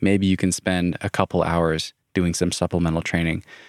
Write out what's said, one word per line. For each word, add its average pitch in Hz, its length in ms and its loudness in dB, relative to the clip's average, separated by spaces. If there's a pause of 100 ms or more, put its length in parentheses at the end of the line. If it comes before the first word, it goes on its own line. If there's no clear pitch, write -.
maybe 98 240 2
you 92 120 4
can 92 140 0
spend 87 500 -2
a 98 80 -4
couple 90 340 0
hours 82 500 0 (200)
doing 87 200 2
some 90 180 -2
supplemental 85 500 0
training, 82 420 -2 (260)